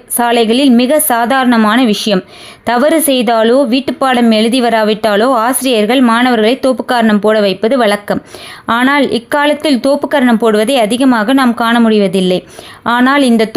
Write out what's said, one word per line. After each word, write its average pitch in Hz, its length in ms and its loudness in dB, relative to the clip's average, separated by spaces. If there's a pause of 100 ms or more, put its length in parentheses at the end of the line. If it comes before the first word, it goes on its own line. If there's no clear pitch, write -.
சாலைகளில் 240 600 0
மிக 247 300 2
சாதாரணமான 240 840 0
விஷயம். 208 400 -2 (400)
தவறு 285 420 0
செய்தாலோ, 233 520 0 (100)
வீட்டுப்பாடம் 247 680 0
எழுதி 220 280 0
வராவிட்டாலோ, 220 600 0
ஆசிரியர்கள் 247 800 0
மாணவர்களை 240 600 0
தோப்புக்கரணம் 233 580 0
போட 214 200 0
வைப்பது 208 380 0
வழக்கம். 208 440 -2 (440)
ஆனால், 262 440 0
இக்காலத்தில் 294 680 -2
தோப்புக்கரணம் 269 580 0
போடுவதை 220 400 0
அதிகமாக 240 560 0
நாம் 262 200 2
காண 233 260 0
முடிவதில்லை. 196 640 0 (400)
ஆனால், 254 400 2
இந்த 226 340 2